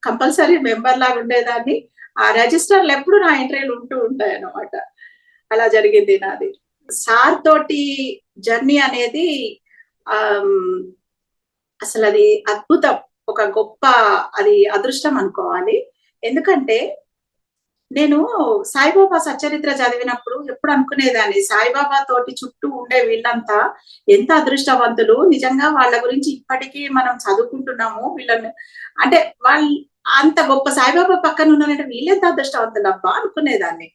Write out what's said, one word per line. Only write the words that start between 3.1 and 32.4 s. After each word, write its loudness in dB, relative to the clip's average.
నా 4
ఎంట్రీలు -4
ఉంటూ -10
ఉంటాయి -4
అన్నమాట. -12
అలా 2
జరిగింది 4
నాది. -8
సార్ 2
తోటి 0
జర్నీ 0
అనేది, -4
ఆమ్, -2
అసలు -2
అది 4
అద్భుతం, 0
ఒక -2
గొప్ప, -2
అది 4
అదృష్టం -2
అనుకోవాలి. -4
ఎందుకంటే -2
నేను 2
సాయిబాబా 2
సచ్చరిత్ర -4
చదివినప్పుడు -4
ఎప్పుడు -4
అనుకునేదాన్ని, 0
సాయిబాబా 0
తోటి -2
చుట్టూ -10
ఉండే -2
వీళ్ళంతా -2
ఎంత 6
అదృష్టవంతులు, 2
నిజంగా 2
వాళ్ళ 2
గురించి -2
ఇప్పటికీ -8
మనం -2
చదువుకుంటున్నాము, -4
వీళ్ళని, -4
అంటే 2
వాళ్ళు 0
అంత 2
గొప్ప 0
సాయిబాబా 2
పక్కన 0
ఉన్నారంటే 2
వీళ్ళెంత -2
అదృష్టవంతులు -2